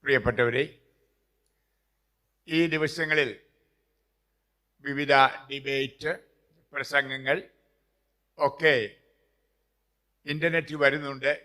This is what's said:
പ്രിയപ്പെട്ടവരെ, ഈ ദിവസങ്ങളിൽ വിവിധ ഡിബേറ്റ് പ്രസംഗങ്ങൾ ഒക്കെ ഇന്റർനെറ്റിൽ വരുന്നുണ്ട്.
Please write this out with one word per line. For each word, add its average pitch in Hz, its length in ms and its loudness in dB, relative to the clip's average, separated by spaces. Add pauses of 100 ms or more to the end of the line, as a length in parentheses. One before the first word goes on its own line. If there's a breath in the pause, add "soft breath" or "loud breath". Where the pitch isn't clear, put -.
പ്രിയപ്പെട്ടവരെ, 123 600 0 (1800)
ഈ 160 120 -2 (140)
ദിവസങ്ങളിൽ 156 560 0 (1600)
വിവിധ 143 280 0 (380)
ഡിബേറ്റ് 139 600 -6 (640)
പ്രസംഗങ്ങൾ 135 640 -2 (1000)
ഒക്കെ 147 400 2 (1500)
ഇന്റർനെറ്റിൽ 156 500 -2
വരുന്നുണ്ട്. 139 580 0 (120)